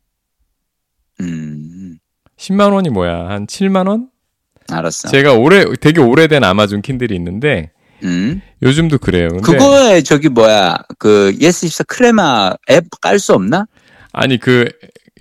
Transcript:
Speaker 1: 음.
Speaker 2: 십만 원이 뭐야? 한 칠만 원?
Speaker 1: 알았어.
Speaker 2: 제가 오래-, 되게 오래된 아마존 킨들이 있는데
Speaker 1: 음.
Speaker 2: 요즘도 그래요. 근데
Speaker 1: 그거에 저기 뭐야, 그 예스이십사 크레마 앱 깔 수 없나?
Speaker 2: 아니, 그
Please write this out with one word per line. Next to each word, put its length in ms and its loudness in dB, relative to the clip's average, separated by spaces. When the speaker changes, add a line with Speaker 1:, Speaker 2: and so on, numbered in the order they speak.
Speaker 1:
음. 760 -12
Speaker 2:
십만 360 0
원이 180 -2
뭐야? 400 -4
한 160 -8
칠만 400 -2
원? 220 -4
Speaker 1:
알았어. 380 -8
Speaker 2:
제가 260 4
오래-, 300 4
되게 200 2
오래된 440 4
아마존 380 0
킨들이 340 -6
있는데 540 -6
Speaker 1:
음. 400 -4
Speaker 2:
요즘도 360 0
그래요. 300 -2
근데 140 -6
Speaker 1:
그거에 600 4
저기 260 0
뭐야, 480 2
그 420 2
예스이십사 440 -2
크레마 720 0
앱 140 4
깔 180 0
수 140 -2
없나? 340 0
Speaker 2:
아니, 260 -2
그 300 0